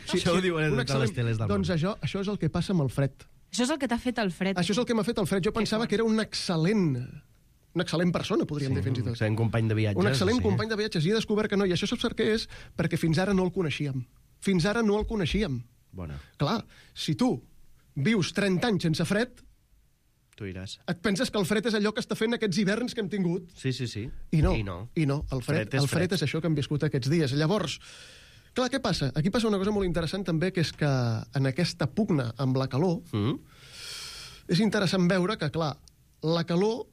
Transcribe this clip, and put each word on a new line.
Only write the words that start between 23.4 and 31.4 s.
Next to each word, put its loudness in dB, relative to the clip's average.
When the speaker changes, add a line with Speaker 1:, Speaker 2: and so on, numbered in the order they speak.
Speaker 2:
Sí, -4
sí, -4
sí. -8
Speaker 1:
I 4
no, 4
Speaker 2:
I -2
no. -8
Speaker 1:
i 2
no. 0
El -4
fred, -2
Speaker 2:
Fred -4
és 2
Speaker 1:
el 0
fred 0
Speaker 2:
fred. -2
Speaker 1:
és 0
això -2
que -2
hem 2
viscut -2
aquests 0
dies. 2
Llavors, 0
clar, 2
què 0
passa? 0
Aquí 2
passa 2
una 2
cosa 0
molt 0
interessant -2
també, 0
que 0
és -2
que 0
en 0